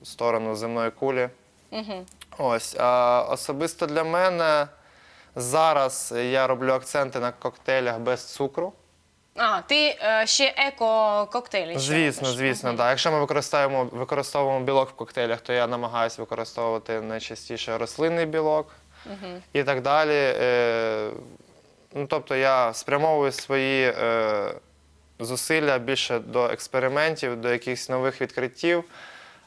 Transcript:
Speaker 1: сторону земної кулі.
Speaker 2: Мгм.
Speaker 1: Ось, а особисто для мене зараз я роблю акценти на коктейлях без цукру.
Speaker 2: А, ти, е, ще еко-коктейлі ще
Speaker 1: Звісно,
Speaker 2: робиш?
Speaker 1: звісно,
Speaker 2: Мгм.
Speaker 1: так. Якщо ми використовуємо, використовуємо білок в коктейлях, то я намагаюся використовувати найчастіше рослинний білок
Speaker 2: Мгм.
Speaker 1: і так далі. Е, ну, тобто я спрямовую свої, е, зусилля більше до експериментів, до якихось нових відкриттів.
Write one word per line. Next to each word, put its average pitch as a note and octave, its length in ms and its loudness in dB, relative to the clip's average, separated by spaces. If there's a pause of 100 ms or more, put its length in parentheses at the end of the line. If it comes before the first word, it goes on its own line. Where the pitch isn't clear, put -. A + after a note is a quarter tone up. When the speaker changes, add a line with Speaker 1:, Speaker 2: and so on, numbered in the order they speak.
Speaker 1:
сторону A2+ 520 -2
земної A#2 340 -4
кулі. B2+ 380 -2 (420)
Speaker 2:
Мгм. G#3 360 -10 (320)
Speaker 1:
Ось, A#2+ 400 -2
а B2 520 4
особисто D3+ 560 -4
для D3+ 180 0
мене E3 600 2 (720)
зараз C#3 800 2
я B2+ 300 2
роблю C3 260 2
акценти C3 480 -2
на A#2+ 120 -2
коктейлях B2 680 -2
без A#2+ 260 -2 (100)
цукру. D#3+ 380 -4 (640)
Speaker 2:
А, G#3+ 240 0
ти, D4 420 0
е, A3 240 2
ще C4+ 320 2
еко-коктейлі A3 1120 0
ще E3+ 100 -4
Speaker 1:
Звісно, D3 420 2
Speaker 2:
робиш? B2+ 160 0
Speaker 1:
звісно, C3 300 0
Speaker 2:
Мгм. A#2 100 -2
Speaker 1:
так. A#2+ 100 4
Якщо C3+ 240 2
ми D3+ 80 2
використовуємо, C#3 720 2
використовуємо C3+ 720 -2
білок C3+ 260 2
в - 20 -20
коктейлях, A#2 480 -4
то - 120 -6
я B2 140 2
намагаюся A#2 560 -2
використовувати A2+ 800 -4
найчастіше A2+ 760 -8
рослинний E3 480 -2
білок D#3 400 0 (400)
Speaker 2:
Мгм. F#3 360 -14 (100)
Speaker 1:
і D3 120 2
так C3 180 0
далі. C#3+ 580 4
Е, A#2 680 2 (840)
ну, C#3 120 -6
тобто C#3+ 300 -2
я C3 380 4
спрямовую D3 580 2
свої, C3+ 680 2
е, A2 560 0 (640)
зусилля C3+ 600 2
більше B2 400 -2
до A#2 280 0
експериментів, C3 960 0
до A#2+ 120 0
якихось A#2+ 360 -4
нових B2+ 320 -2
відкриттів. E3+ 640 -2 (640)